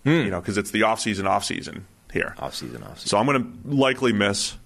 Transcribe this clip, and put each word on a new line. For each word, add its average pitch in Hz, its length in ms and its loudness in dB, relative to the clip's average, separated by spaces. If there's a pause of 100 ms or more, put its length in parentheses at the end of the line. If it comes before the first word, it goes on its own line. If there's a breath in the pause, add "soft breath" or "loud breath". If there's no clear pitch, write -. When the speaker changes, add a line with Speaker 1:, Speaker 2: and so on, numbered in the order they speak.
Speaker 1:
Hmm. 139 80 2
Speaker 2:
you 147 200 2
know, 90 100 -2
'cause 101 160 -2
it's 101 140 -2
the 107 120 2
off-season, 107 440 0
off-season 95 580 -2 (260)
here. - 280 -2
Speaker 1:
Off-season, 60 440 -10
off-season. - 260 -10
Speaker 2:
So 101 80 4
I'm 110 80 4
gonna 135 200 2 (200)
likely 131 480 2
miss 101 420 0 (100)